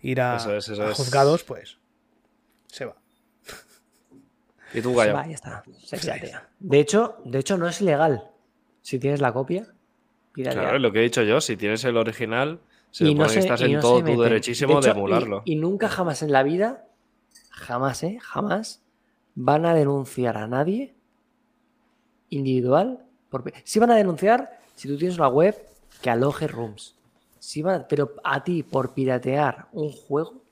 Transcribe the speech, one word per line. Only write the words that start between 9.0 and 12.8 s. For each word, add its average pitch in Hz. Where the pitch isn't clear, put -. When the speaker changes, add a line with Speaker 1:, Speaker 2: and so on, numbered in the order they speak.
Speaker 3:
la 127
copia, 151
piratea. 131
Speaker 2:
Claro, 113
es 139
lo 113
que 107
he 113
dicho 120
yo. 113
Si 113
tienes 104
el 123
original, 117